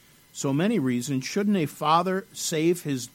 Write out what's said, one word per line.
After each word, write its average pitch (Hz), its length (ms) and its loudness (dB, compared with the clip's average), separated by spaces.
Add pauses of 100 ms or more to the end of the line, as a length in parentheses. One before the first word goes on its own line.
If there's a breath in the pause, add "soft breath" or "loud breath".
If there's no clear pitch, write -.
(320 soft breath)
So 139 220 -2
many 190 260 2
reasons. 131 460 -2
Shouldn't 202 320 0
a 156 80 2
father 180 680 0
save 170 500 0
his 131 320 -4